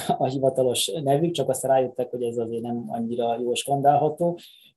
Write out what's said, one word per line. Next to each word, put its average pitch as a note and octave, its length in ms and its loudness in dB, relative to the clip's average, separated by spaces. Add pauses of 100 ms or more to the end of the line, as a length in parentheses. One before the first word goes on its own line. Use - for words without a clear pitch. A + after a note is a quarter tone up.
(180)
a C#3 80 2
hivatalos C3 600 2
nevük, D3+ 440 2
csak C#3 180 -2
aztán C3 220 0
rájöttek, B2+ 400 0
hogy B2 120 -6
ez A#2 140 -4
azért A2+ 260 -4
nem A#2+ 260 -6
annyira A#2 520 -2
jól A#2+ 140 -2
skandálható, D3 840 2 (380)